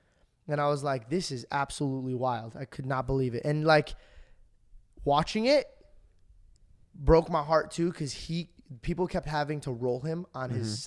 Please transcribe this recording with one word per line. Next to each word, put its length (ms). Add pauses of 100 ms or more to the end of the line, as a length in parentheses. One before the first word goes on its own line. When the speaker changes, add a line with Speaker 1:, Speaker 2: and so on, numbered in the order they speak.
(480)
Speaker 1:
And 120
I 80
was 160
like, 260
"This 220
is 200
absolutely 600
wild." 440
I 80
could 200
not 220
believe 260
it. 120
And, 200
like, 300 (1120)
watching 400
it 220 (1300)
broke 340
my 140
heart 280
too, 200
'cause 220
he, 360 (320)
people 260
kept 200
having 340
to 100
roll 300
him 320
on 160
his 180
Speaker 2:
Mm-hmm. 80 (120)